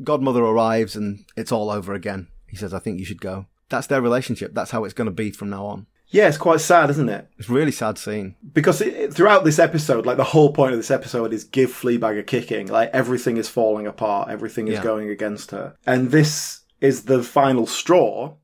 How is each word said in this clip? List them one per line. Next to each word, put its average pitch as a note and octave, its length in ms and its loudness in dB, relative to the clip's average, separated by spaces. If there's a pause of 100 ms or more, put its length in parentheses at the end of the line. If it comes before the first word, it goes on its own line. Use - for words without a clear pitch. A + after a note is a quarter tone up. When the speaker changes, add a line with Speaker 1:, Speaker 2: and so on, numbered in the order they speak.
Speaker 1:
godmother C3 400 0
arrives A2+ 520 2
and G#2 300 -8 (120)
it's A2+ 160 -8
all G#2+ 180 -2
over G2 220 -6
again. F#2+ 340 -8 (200)
He - 100 -18
says, F#2 160 -10
"I F#2+ 60 -8
think G2 200 -8
you F#2+ 60 -10
should G2 160 -12
go." F#2+ 240 -10 (240)
That's B2+ 180 -6
their C3+ 140 0
relationship. A#2+ 520 -2
That's G2 180 -8
how A2+ 120 -4
it's F#2+ 100 -10
gonna A#2 180 -4
be G#2 200 -6
from G2+ 180 -10
now G2+ 160 -10
on. G#2 220 -12 (220)
Speaker 2:
Yeah, G3+ 180 6
it's D3+ 100 0
quite E3 220 4
sad, F3 320 6
isn't C#3 180 0
it? G2+ 200 -10 (100)
Speaker 1:
It's G#2+ 100 -10
a A#2+ 40 -2
really C#3+ 180 2
sad A2 260 -4
scene. G#2 380 -10 (180)
Speaker 2:
Because D3+ 280 4
it, A3 120 -2
it, C#3+ 200 -4
throughout F#3+ 320 6
this D3+ 120 2
episode, D3+ 480 2
like, B2 120 -2
the C3 80 2
whole D3+ 280 6
point C3+ 200 2
of A#2 60 0
this A2 120 -4
episode A#2+ 420 -2
is G#2+ 120 -6
give C3 260 2
Fleabag A#2 480 -2
a G2+ 40 -6
kicking. A2 440 -4
Like, A2+ 240 2
everything B2 460 0
is A2 120 -4
falling G#2+ 380 0
apart. G#2 420 -4
Everything A2 380 -8
is A2 80 -2
Speaker 1:
Yeah. G2+ 80 -4
Speaker 2:
going G#2+ 260 -2
against G#2 420 -8
her. - 240 -12 (120)
And B2+ 240 2
this D3+ 500 2 (200)
is C3+ 240 2
the B2+ 180 2
final C3 420 2
straw. C3 680 0 (100)